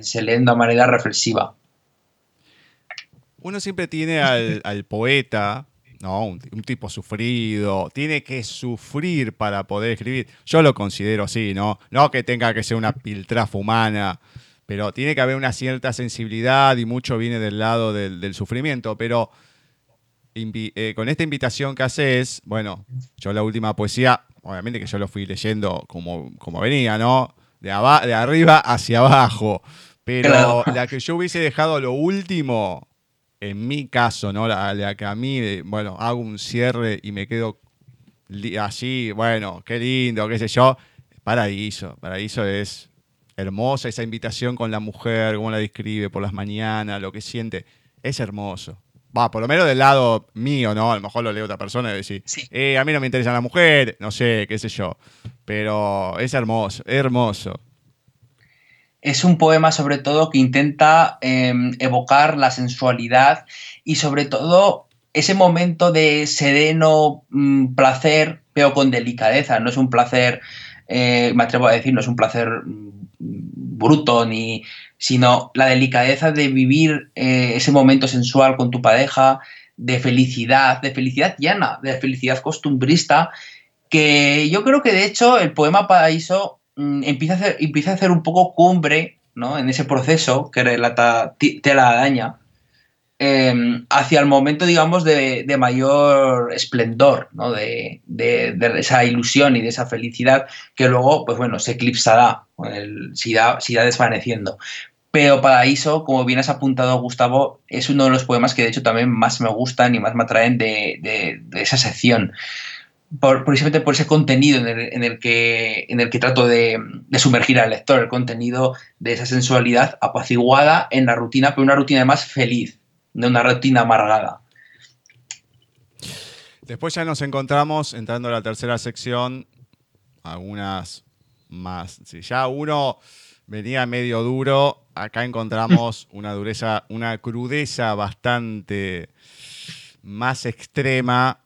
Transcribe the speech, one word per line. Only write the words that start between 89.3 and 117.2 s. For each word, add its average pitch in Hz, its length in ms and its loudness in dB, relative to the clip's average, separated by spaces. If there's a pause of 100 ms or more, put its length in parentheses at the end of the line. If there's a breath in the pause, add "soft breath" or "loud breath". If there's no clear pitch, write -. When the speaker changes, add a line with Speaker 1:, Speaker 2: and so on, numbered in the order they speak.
Speaker 1:
¿no? 123 220 -4
En 131 120 0
ese 131 160 -2
proceso 135 640 2
que 127 120 0
relata 120 720 2
Ti-, - 240 0
Tela 139 300 4
de 117 60 4
Araña, 131 380 0 (840)
em, 127 720 2
hacia 139 320 4
el 143 60 4
momento, 143 380 4
digamos, 170 380 4
de, 135 400 2
de 139 140 0
mayor 131 960 4
esplendor, 120 800 2
¿no? 120 180 -4
De, 113 540 -6
de, 120 480 -2
de 117 260 0
esa 123 240 2
ilusión 120 540 2
y 113 40 0
de 110 80 -4
esa 120 180 -4
felicidad 120 580 0 (300 loud breath)
que 127 120 2
luego, 127 380 4
pues 117 120 -2
bueno, 117 220 -2
se - 120 -4
eclipsará, 120 720 4 (280)
el, 104 440 -12
se - 160 -6
irá, 113 280 2
se - 140 -6
irá 117 100 2
desvaneciendo. 113 720 -2 (540 loud breath)
Pero 143 300 4
Paraíso, 139 640 4
como 131 180 0
bien 123 160 0
has 135 100 -2
apuntado, 131 520 0
Gustavo, 123 680 0
es 131 220 -4
uno 143 160 4
de 131 60 6
los 131 140 2
poemas 123 280 2
que, - 80 0
de 117 80 2
hecho, 120 140 -6
también 117 260 2
más 113 320 0
me 117 80 0
gustan 120 460 0
y 113 40 0
más 107 160 -2
me 117 80 2
atraen 117 340 2
de, 107 440 -2
de, 101 400 -6
de - 200 -10
esa - 160 0
sección. 117 540 0 (880 loud breath)
Por, 135 240 4
precisamente 147 380 2
por 147 140 0
ese 151 100 0
contenido 139 540 4
en 120 80 -2
el, 117 260 -6
en 120 100 -4
el 117 160 -4
que, 117 680 -2
en 120 100 -2
el 117 120 0
que 123 80 -2
trato 123 280 2
de, 117 320 4 (280)
de 135 120 0
sumergir 123 400 4